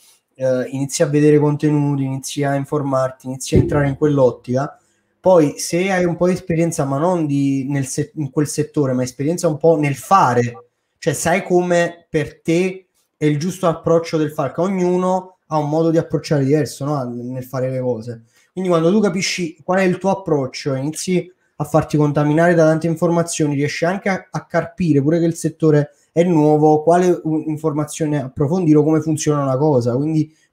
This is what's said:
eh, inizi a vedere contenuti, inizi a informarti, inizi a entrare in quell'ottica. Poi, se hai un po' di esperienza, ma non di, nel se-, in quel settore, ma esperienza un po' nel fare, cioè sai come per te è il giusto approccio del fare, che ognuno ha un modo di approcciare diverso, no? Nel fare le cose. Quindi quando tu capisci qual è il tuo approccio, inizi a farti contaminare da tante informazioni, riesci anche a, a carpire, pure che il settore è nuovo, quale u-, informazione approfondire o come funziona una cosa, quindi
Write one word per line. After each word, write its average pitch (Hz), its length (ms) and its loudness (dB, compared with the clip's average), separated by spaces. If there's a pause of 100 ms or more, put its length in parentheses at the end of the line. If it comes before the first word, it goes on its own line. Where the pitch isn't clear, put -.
(360)
eh, 127 360 -2
inizi 139 320 -2
a - 40 2
vedere 147 320 4
contenuti, 147 640 0
inizi 135 400 -6
a 139 120 0
informarti, 135 720 -4
inizi 131 280 -4
a 131 40 4
entrare 143 280 -2
in 135 80 -4
quell'ottica. 135 840 0 (440)
Poi, 170 360 4
se 180 340 -2
hai 180 120 0
un 170 140 -2
po' 180 100 0
di 185 60 2
esperienza, 165 500 -2
ma 139 140 -2
non 170 280 0
di, 139 440 0
nel 139 160 -2
se-, 147 300 -6
in 151 140 -6
quel 147 180 -2
settore, 147 440 -2
ma 127 120 0
esperienza 156 440 -4
un 151 100 -2
po' 165 200 4
nel 147 180 -2
fare, 123 720 0 (320)
cioè 156 160 -2
sai 180 300 -2
come 175 640 0
per - 320 -4
te 180 460 -2 (280)
è 151 100 -2
il 147 140 2
giusto 180 280 -4
approccio 165 500 0
del 151 140 -2
fare, 143 220 -6
che 165 80 -4
ognuno 185 760 -2 (100)
ha 156 100 -2
un 147 120 -2
modo 165 220 0
di 160 60 2
approcciare 156 460 -2
diverso, 139 420 -2
no? 143 200 -4
Nel 123 400 -10
fare 131 240 -6
le 131 100 -6
cose. 117 460 -6 (260)
Quindi 185 180 -4
quando 165 220 2
tu 214 100 4
capisci 180 600 -2
qual 185 160 0
è 190 40 2
il 180 140 0
tuo 190 140 -2
approccio, 147 640 -4
inizi 165 560 -4 (260)
a 156 60 -4
farti 151 340 0
contaminare 151 560 2
da 165 120 4
tante 160 220 2
informazioni, 165 680 0
riesci 143 300 -2
anche 196 240 -2
a, 185 200 -4
a - 160 -10
carpire, 160 560 0
pure 156 180 2
che 165 60 2
il 165 100 0
settore 151 560 0 (200)
è 170 120 2
nuovo, 151 600 4
quale 175 400 4
u-, 156 240 -2
informazione 151 760 -4
approfondire 151 560 2
o 151 60 6
come 156 180 2
funziona 151 420 -2
una 131 140 0
cosa, 127 380 2
quindi 151 400 -2 (180)